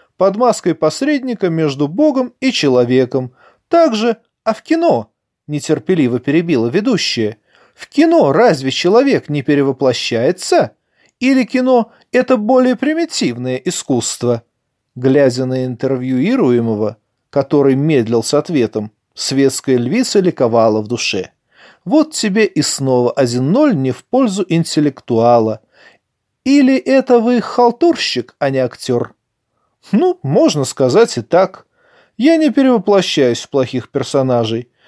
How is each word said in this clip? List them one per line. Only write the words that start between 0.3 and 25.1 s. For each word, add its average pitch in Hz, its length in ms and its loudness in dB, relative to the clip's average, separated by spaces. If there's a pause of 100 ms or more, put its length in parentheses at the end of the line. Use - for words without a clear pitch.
маской 214 400 0
посредника 247 760 -2
между 147 380 -2
Богом 254 520 -2
и 262 120 -2
человеком. 127 840 0 (340)
Так 320 280 2
же, 220 220 -2 (260)
а 220 100 -2
в - 80 -14
кино, 302 500 -2 (360)
нетерпеливо 147 720 -2
перебила 143 480 0
ведущая. 147 720 -2 (360)
«в - 140 -20
кино 311 440 2
разве 151 380 2
человек 214 580 0
не 147 140 -4
перевоплощается? 139 1300 -2 (460)
Или 262 240 2
кино — 254 480 0 (200)
это 254 260 0
более 254 380 2
примитивное 147 840 -4
искусство?» 120 840 -4 (520)
Глядя 131 500 2
на 127 200 -4
интервьюируемого, 127 1300 -2 (320)
который 139 460 0
медлил 120 480 0
с - 100 -6
ответом, 117 580 -2 (220)
светская 135 640 -2
львица 190 440 0
ликовала 113 600 2
в 107 60 -10
душе. 107 440 -6 (520)
Вот 302 300 0
тебе 214 320 0
и - 160 -2
снова 127 500 0
один 127 400 0
ноль 269 240 2
не 131 160 -2
в - 140 -12
пользу 208 420 -2
интеллектуала. 120 1160 0 (840)